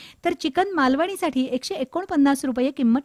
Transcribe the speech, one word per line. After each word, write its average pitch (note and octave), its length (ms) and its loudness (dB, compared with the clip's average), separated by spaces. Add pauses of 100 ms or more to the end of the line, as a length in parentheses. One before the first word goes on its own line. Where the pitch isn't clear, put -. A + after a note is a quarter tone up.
(240)
तर E4+ 80 2
चिकन F4 420 -2
मालवणीसाठी D4 760 0
एकशे B3+ 240 -4
एकोणपन्नास C#4 720 0
रुपये C4 260 0
किंमत C4 340 2